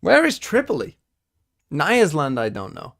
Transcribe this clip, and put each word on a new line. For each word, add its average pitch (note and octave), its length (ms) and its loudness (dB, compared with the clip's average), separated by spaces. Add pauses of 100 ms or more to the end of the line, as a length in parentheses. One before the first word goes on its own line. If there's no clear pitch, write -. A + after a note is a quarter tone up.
Where C#4 240 4
is D4+ 140 0
Tripoli? G#3 600 -2 (720)
Nyasaland, D3+ 640 0
I A2+ 100 0
don't G2 260 -8
know. - 260 -16